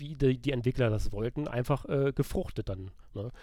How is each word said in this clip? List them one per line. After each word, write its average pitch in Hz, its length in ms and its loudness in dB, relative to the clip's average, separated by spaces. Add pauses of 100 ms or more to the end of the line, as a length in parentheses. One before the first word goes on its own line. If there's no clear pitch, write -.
wie 147 160 -10
die, 131 200 4
die 123 140 -2
Entwickler 123 400 2
das 107 220 2
wollten, 117 340 -2
einfach, 123 380 0
äh, 139 280 2
gefruchtet - 560 -2
dann, 95 220 -6 (240)
ne? 107 160 -6 (120)